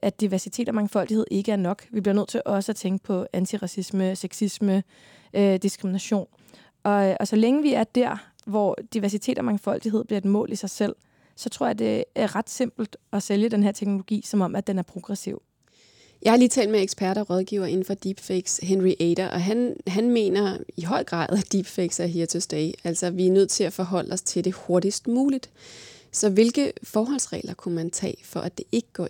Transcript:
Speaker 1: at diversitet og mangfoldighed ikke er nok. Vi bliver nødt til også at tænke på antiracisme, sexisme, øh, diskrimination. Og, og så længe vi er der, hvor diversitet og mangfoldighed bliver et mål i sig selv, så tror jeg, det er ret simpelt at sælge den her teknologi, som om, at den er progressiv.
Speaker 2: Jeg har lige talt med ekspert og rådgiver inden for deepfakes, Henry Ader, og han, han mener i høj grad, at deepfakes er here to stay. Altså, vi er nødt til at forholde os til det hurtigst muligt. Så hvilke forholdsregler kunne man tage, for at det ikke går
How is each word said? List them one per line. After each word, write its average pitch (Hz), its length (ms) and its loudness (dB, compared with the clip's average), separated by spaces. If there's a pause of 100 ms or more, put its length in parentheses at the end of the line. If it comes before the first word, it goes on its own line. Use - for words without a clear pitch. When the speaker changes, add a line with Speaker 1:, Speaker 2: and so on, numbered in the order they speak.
Speaker 1:
at - 200 -2
diversitet 202 480 -2
og 233 60 -2
mangfoldighed 214 560 0
ikke 196 200 0
er 208 40 2
nok. 190 360 -2
Vi 214 100 -2
bliver 196 140 2
nødt 202 140 2
til - 160 -2
også 196 260 0
at 208 40 -6
tænke 190 280 -4
på 185 300 -2
antiracisme, 185 800 -2
sexisme, 196 680 -2 (500)
øh, 196 280 4
diskrimination. 196 680 -2 (560)
Og, 202 360 2
og 196 80 0
så - 80 0
længe 247 260 4
vi 294 120 4
er 220 100 2
der, 247 340 0 (280)
hvor 202 320 0 (160)
diversitet 202 440 -2
og - 80 -2
mangfoldighed 214 600 -2
bliver 214 120 -2
et 196 80 -2
mål 202 260 2
i 208 40 -4
sig 196 140 -6
selv, - 260 -2 (400)
så - 140 -10
tror - 180 -2
jeg, 220 120 -2
det 220 240 0 (120)
er 226 200 0
ret 214 140 -4
simpelt - 480 -6 (140)
at 202 120 -2
sælge 208 260 2
den 208 140 2
her 202 80 4
teknologi, 202 540 -2
som 202 160 0
om, 180 140 0
at 196 120 -4
den 190 120 0
er 175 40 -2
progressiv. - 580 -10 (800)
Speaker 2:
Jeg 220 100 6
har 240 60 8
lige 247 120 8
talt 214 220 2
med 214 100 4
ekspert 190 360 0
og 208 120 -2
rådgiver 190 360 0
inden 185 200 0
for 196 80 -4
deepfakes, 190 720 -4
Henry 185 360 4
Ader, 170 280 2
og - 140 -4
han, 233 340 0 (120)
han 208 220 2
mener 202 480 2 (200)
i 175 40 -8
høj 165 220 -2
grad, 170 260 -2
at - 220 0
deepfakes 185 480 -2
er 175 60 -2
here 170 200 -2
to 170 140 -4
stay. 156 320 -2 (120)
Altså, 170 280 -2
vi 185 160 2
er 185 40 6
nødt 190 180 6
til - 140 0
at - 100 -2
forholde 185 400 -2
os 180 80 -4
til - 240 -2
det 185 80 0
hurtigst 185 540 0
muligt. 262 420 0 (640)
Så - 180 0
hvilke 233 440 4 (100)
forholdsregler 233 720 -2
kunne 175 220 -4
man 165 140 -2
tage, - 340 -4
for - 160 -8
at - 180 -6
det - 140 -10
ikke 233 220 -2
går 180 160 -6